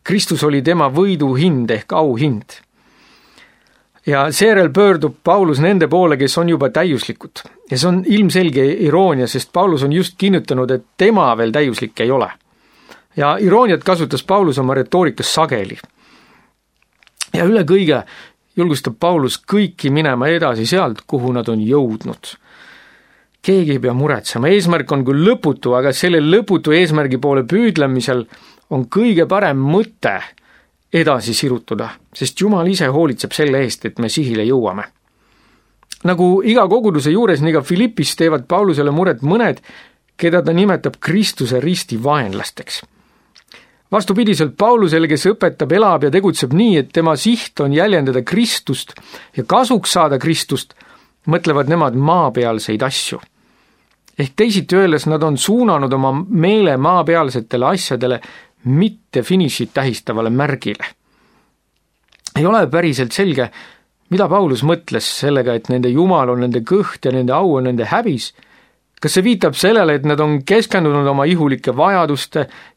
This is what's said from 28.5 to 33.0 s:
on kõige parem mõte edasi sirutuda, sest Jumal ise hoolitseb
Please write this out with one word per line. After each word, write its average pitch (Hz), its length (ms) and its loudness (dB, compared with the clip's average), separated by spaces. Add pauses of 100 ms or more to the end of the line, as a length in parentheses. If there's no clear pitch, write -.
on 131 160 -2
kõige 190 400 2
parem 170 320 0
mõte 139 580 -2 (760)
edasi 131 400 0
sirutuda, 113 540 -4 (260)
sest - 280 -6
Jumal 185 260 0
ise 175 240 0
hoolitseb 139 420 -2